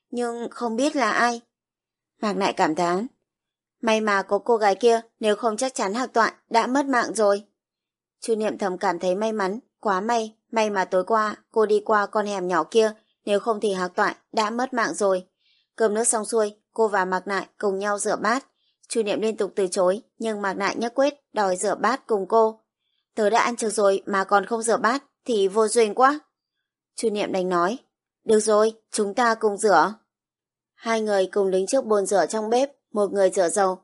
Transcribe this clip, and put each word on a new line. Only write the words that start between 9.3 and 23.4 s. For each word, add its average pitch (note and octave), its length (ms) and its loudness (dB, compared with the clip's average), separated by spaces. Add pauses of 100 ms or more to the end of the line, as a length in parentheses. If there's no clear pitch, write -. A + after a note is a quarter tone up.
mắn, G#3 280 -4 (200)
quá F#3+ 220 -2
may, A3 340 -2 (160)
may A3 180 0
mà F#3+ 160 -2
tối F#3 180 0
qua G#3+ 320 0 (160)
cô A3 140 2
đi G#3 200 2
qua G#3 200 2
con G#3 200 -2
hẻm G3 220 -4
nhỏ E3+ 160 0
kia, A3 300 2 (320)
nếu G#3 140 2
không G#3+ 200 -2
thì G#3+ 140 0
Hạc F3+ 220 -6
Toại G3+ 200 0 (160)
đã G#3+ 180 0
mất B3 240 -4
mạng G#3+ 200 -2
rồi. F#3+ 340 0 (480)
Cơm A3 180 2
nước A3 100 0
xong G#3+ 220 0
xuôi, G#3+ 300 -2 (180)
cô A3+ 140 2
và G3 180 0
Mạc F#3 220 -4
Nại G3 200 -4 (100)
cùng G3 220 -2
nhau G#3 200 -2
rửa G3+ 160 -2
bát. A#3 300 -2 (440)
Chu A3+ 140 -2
Niệm F#3+ 180 -2
liên A3 160 -2
tục G3+ 180 -2
từ G3 120 0
chối, F#3 340 0 (160)
nhưng A3 240 -6
Mạc F#3+ 120 -4
Nại F#3+ 220 -2
nhất A#3 200 -6
quyết C#4 180 2 (200)
đòi G3 220 0
rửa F#3 200 -2
bát A3+ 320 -2
cùng G3 200 -2
cô. A3 320 2 (560)
"Tớ G3+ 140 2
đã A3 100 2
ăn A#3+ 160 0